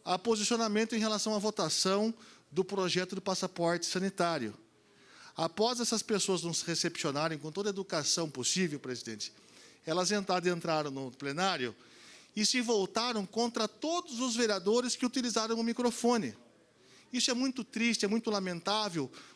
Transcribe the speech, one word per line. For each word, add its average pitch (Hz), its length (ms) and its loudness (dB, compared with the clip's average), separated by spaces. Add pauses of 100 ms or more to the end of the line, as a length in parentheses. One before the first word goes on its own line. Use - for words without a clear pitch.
a 180 140 0
posicionamento 226 800 2
em - 20 2
relação 214 340 0
à 214 60 2
votação 202 760 2 (380)
do 175 140 0
projeto 185 500 0
do 190 80 -6
passaporte 170 640 0
sanitário. 170 680 0 (840)
Após 214 420 2
essas 226 240 0
pessoas 190 400 2
nos 165 200 -2
recepcionarem 160 760 0
com 156 140 -10
toda 202 160 -2
a - 20 -2
educação 175 580 0
possível, 147 520 0
presidente, 117 520 -8 (540)
elas 170 240 2
entra-, 196 280 2
adentraram 165 520 0
no 135 220 -6
plenário 143 600 -2 (600)
e 208 100 0
se 247 160 2
voltaram 220 640 0
contra 226 440 -2
todos 320 500 -2
os 247 160 0
vereadores 220 640 2
que 254 100 -2
utilizaram 226 500 0
o 226 60 0
microfone. 233 720 2 (800)
Isso 247 180 2
é 247 40 2
muito 254 280 0
triste, 226 440 0
é - 20 2
muito 220 220 0
lamentável, 190 800 -2 (240)